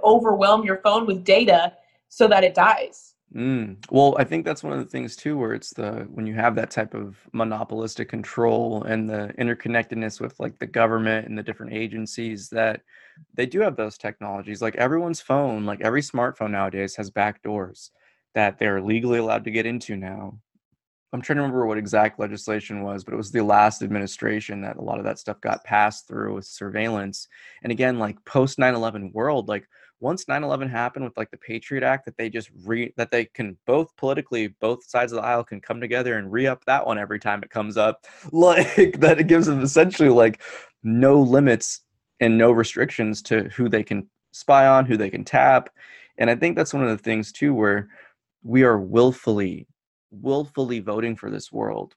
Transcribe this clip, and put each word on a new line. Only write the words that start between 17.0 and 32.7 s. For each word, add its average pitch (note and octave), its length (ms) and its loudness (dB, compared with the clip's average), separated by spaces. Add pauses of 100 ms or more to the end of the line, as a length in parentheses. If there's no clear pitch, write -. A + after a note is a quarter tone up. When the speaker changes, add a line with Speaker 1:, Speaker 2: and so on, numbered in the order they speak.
Speaker 2:
back G#2 300 -2
doors G2+ 500 -10 (420)
that G#2 260 0
they're G2+ 220 0
legally A#2 380 0
allowed A2 240 -2
to A2 80 -10
get A2 140 -2
into A2+ 320 -8
now. G2 420 -12 (720)
I'm B2 80 -8
trying D3 160 -4
to C#3+ 40 -2
remember B2+ 240 -2
what A2 120 -4
exact G#2+ 420 0
legislation G#2 600 -8
was, G2 220 -10
but G#2 100 -12
it G#2+ 40 -6
was G#2 140 -10
the A2+ 120 0
last G#2 380 4
administration G#2 800 -6
that G#2+ 160 -10
a - 40 -14
lot A2 180 -8
of G2+ 60 -10
that G#2+ 140 -6
stuff - 220 -12
got A2 220 -6
passed G#2 440 -2
through G#2+ 280 -8
with G2 100 -12
surveillance. G2+ 840 -8 (360)
And A#2+ 80 -6
again, B2+ 280 0
like, G#2 260 -8
post C3+ 340 0
nine B2+ 160 2
eleven G#2+ 380 -6
world, A#2+ 340 -4
like, G#2 200 -6 (340)
once D#3 260 -6
nine C#3+ 160 -4
eleven C#3 240 -4
happened B2 380 -6
with, A#2 120 -12
like, A2 140 -8
the - 60 -20
Patriot A#2 440 -8
Act, C3 240 0
that A#2 120 -16
they A2+ 120 -6
just A2+ 220 -10 (140)
re-, A#2 320 -4